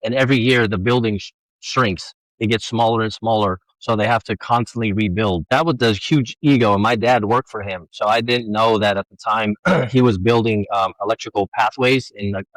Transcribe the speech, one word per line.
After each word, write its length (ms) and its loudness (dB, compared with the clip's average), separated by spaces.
And 120 -4
every 240 2
year, 280 2
the 120 -2
building 400 0
sh-, 140 -12
shrinks. 540 -4
It 100 -2
gets 180 0
smaller 360 0
and 100 -2
smaller, 480 -2
so 160 -4
they 120 0
have 180 0
to 120 -6
constantly 560 -2
rebuild. 580 -2
That 140 2
was 120 0
the 160 2
huge 500 -2
ego, 320 4
and 80 2
my 140 2
dad 280 2
worked 240 0
for 140 -10
him, 300 -10
so 140 -6
I 140 2
didn't 300 -2
know 280 2
that 180 2
at 120 -6
the 80 -20
time 380 -2
<clears throat> 240 0
he 120 2
was 160 4
building, 560 2
um, 180 0
electrical 520 -4
pathways 600 0
in 180 -4
a, 80 -6